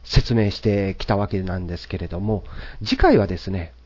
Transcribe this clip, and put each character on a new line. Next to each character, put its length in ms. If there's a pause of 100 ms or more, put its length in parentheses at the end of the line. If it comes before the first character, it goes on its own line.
説 300
明 160
し 100
て 380
き 80
た 100
わ 120
け 140
な 140
ん 100
で 100
す 120
け 100
れ 100
ど 120
も、 240 (400)
次 140
回 200
は 80
で 120
す 120
ね 220 (140)